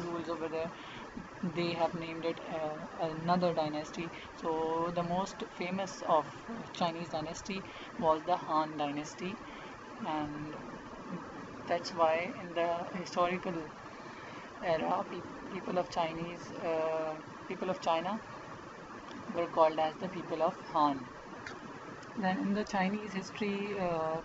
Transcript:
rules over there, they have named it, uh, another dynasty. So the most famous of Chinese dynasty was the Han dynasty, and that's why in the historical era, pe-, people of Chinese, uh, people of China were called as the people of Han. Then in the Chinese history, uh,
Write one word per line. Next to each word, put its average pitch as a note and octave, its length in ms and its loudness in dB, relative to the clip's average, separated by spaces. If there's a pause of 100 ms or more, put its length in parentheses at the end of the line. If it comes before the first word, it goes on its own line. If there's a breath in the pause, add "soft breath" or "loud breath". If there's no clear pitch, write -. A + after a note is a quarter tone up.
rules E3+ 260 -2
over E3 180 -2
there, D#3+ 240 -2 (840 loud breath)
they E3+ 200 2
have E3 260 2
named E3 240 -4
it, E3 160 0 (140)
uh, D#3+ 540 -2
another E3+ 460 4
dynasty. D#3 560 0 (320 loud breath)
So E3 540 2
the E3+ 80 4
most F3 320 0 (240)
famous F#3 480 -2
of D#3 180 8 (480)
Chinese E3+ 360 2
dynasty E3 520 -4 (380 loud breath)
was D#3+ 260 8
the F3 120 4
Han D#3 400 2
dynasty, D3+ 580 -2 (720 loud breath)
and D3+ 460 -2 (1120)
that's F3 240 0
why E3 500 4
in E3+ 140 -6
the E3+ 140 4 (280)
historical F3+ 560 2 (1120 loud breath)
era, F3 480 2
pe-, - 420 -8
people F3+ 240 -2
of F3 140 2
Chinese, E3+ 600 -2 (120)
uh, D#3+ 500 2 (340)
people F#3 220 -2
of F#3 100 0
China F3 400 2 (1160)
were E3+ 120 2
called D#3+ 300 8
as D#3 240 4
the F#3+ 60 0
people E3+ 340 -2
of E3+ 140 4 (180)
Han. D3 260 6 (1160)
Then F#3+ 220 4
in G3 140 4
the G#3 100 4
Chinese G3+ 500 2
history, G3+ 680 0
uh, E3 460 2